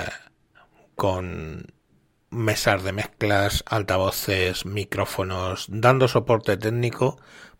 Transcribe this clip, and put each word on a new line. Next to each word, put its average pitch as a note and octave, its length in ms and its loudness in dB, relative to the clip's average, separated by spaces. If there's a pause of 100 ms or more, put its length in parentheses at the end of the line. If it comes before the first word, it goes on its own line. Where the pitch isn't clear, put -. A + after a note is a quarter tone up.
(960)
con F2 720 -4 (640)
mesas G#2+ 520 0
de G2 80 -2
mezclas, G2+ 760 0
altavoces, F#2+ 1000 0
micrófonos, F#2+ 1040 -4
dando B2 400 4
soporte A2+ 480 2
técnico, A#2 600 0 (420)